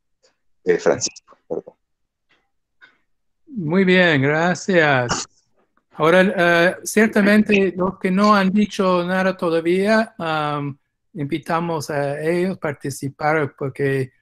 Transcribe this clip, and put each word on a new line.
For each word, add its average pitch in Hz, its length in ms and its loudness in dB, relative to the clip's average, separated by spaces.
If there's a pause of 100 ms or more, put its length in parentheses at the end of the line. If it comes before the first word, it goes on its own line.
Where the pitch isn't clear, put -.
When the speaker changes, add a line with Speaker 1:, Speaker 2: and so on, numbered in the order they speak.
(640)
Speaker 1:
eh, - 140 0
Francisco, - 580 -4 (120)
perdón. - 260 -12 (1700)
Speaker 2:
Muy 196 380 0
bien, 175 380 4
gracias. 151 1040 0 (680)
Ahora, 170 300 4
eh, 175 600 2
ciertamente 208 920 2
los 190 220 -4
que 190 120 -2
no 208 240 4
han 190 160 2
dicho 190 540 0
nada 185 320 -2
todavía, 185 800 0
am, 147 640 -4 (340)
invitamos 165 800 -4
a 143 320 -4
ellos 175 340 -2
a - 40 -20
participar 147 960 -4
porque 135 640 -4